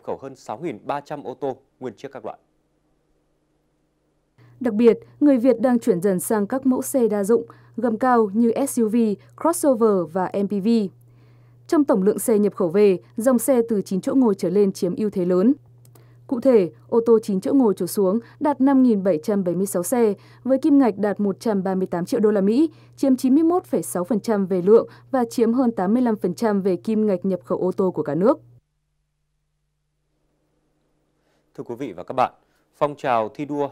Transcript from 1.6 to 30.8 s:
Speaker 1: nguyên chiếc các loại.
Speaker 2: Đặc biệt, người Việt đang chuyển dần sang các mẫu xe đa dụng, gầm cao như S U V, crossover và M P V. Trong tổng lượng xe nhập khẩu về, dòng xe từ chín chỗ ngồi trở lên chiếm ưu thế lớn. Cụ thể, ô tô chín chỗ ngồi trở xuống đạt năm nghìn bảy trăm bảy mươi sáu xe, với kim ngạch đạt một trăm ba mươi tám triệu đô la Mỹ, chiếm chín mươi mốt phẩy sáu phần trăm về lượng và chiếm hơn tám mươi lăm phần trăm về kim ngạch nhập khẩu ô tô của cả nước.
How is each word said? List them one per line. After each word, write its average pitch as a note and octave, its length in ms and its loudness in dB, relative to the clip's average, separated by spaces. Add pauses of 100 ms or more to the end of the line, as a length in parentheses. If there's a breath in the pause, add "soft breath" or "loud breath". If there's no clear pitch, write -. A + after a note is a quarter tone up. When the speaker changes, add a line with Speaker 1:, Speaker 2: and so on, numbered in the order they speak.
Speaker 1:
nguyên B2 140 -12
chiếc - 180 -18
các A2 120 -16
loại. - 140 -14 (2250 soft breath)
Speaker 2:
Đặc B3 140 -2
biệt, A3+ 240 4 (220 soft breath)
người C#4+ 180 4
Việt A#3 220 2
đang B3 180 2
chuyển G3+ 220 0
dần F#3 200 0
sang G#3 260 -2
các C4 200 -4
mẫu B3+ 160 0
xe B3 260 0
đa G3+ 160 -2
dụng, A#3 220 0 (300 soft breath)
gầm A3+ 220 -2
cao A#3 340 2
như A#3 200 2 (160)
S - 120 -4
U G#3+ 80 0
V, G#3 80 -2 (460 soft breath)
crossover A3 680 0
và F#3 200 -4 (100)
M G3+ 40 -2
P F#3+ 40 -4 (140)
V. A3 40 0 (1000 soft breath)
Trong D#4 160 2
tổng A#3 180 0
lượng G3 160 0
xe A3 200 0
nhập G#3 160 0
khẩu F#3 140 -2
về, G3 300 2 (180 soft breath)
dòng A#3 220 2
xe B3 300 2
từ G3+ 140 -2
chín F#3 180 -4
chỗ B3+ 140 -4
ngồi A#3+ 200 4
trở F3+ 160 -4
lên G3 220 2
chiếm F3+ 240 -4
ưu G#3+ 140 -2
thế F#3 140 -4
lớn. F#3 280 2 (760 soft breath)
Cụ B3 120 -6
thể, A3 300 4 (180 soft breath)
ô A#3 180 0
tô A3+ 160 6
chín F#3+ 180 -4
chỗ C#4 120 -4
ngồi A#3+ 240 4
trở F3+ 100 -4
xuống G3 320 0 (220 loud breath)
đạt D4 200 -2
năm C4+ 220 4
nghìn A3 220 2
bảy F#3+ 180 0
trăm G3+ 220 -2
bảy F3 100 -2
mươi F#3+ 120 -2
sáu F3+ 160 -4
xe, A3+ 320 0 (300 soft breath)
với C4 140 2
kim C#4+ 200 4
ngạch B3 200 2
đạt G3+ 220 -2
một G3 200 -2
trăm G3+ 220 -2
ba F#3+ 120 -2
mươi F#3 120 -2
tám F3 180 -4
triệu A#3+ 160 -2
đô G#3 100 4
la G3+ 100 0
Mỹ, A#3 300 2 (260 soft breath)
chiếm C4 200 2
chín C4 180 2
mươi D#4+ 100 4
mốt F4 200 0
phẩy - 180 -4
sáu F3+ 220 -6
phần G#3 160 -2
trăm G3+ 260 -2
về F3+ 160 -2
lượng G#3+ 260 4 (220 loud breath)
và B3+ 200 -2
chiếm A#3 220 0
hơn A#3+ 200 0
tám G3+ 220 -2
mươi B3+ 80 0
lăm G#3+ 140 0
phần F3+ 180 -4
trăm G#3 280 -2
về F#3 140 0
kim G#3+ 300 -2
ngạch F#3 180 -2
nhập F#3 200 -4
khẩu - 140 -4
ô F#3 140 -2
tô F#3+ 180 -2
của D#3 120 -4
cả C#3+ 120 -6
nước. G#3+ 240 0 (3250)